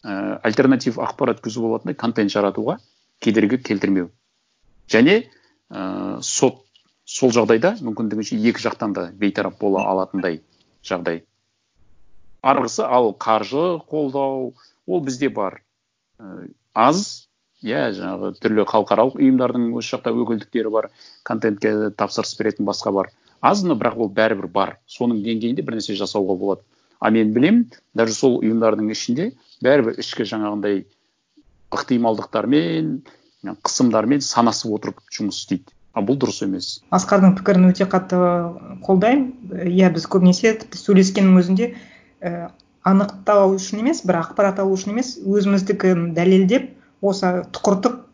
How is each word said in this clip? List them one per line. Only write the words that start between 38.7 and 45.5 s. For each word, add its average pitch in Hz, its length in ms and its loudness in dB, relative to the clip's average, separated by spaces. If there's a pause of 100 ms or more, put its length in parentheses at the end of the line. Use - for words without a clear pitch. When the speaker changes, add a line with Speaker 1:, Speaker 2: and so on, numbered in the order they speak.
Speaker 2:
қолдаймын. 240 460 2 (340)
Иә, 180 280 4
біз 160 120 -4
көбінесе 190 560 4
тіпті - 160 -18
сөйлескеннің 190 640 6
өзінде, 190 280 0 (520)
ә, 170 300 -8 (340)
анықтау 196 720 4
үшін 196 260 -6
емес, 294 240 -2
бір 175 160 0
ақпарат 196 400 0
алу 190 160 0
үшін 202 160 -6
емес, 254 260 -4
өзіміздікін 190 920 0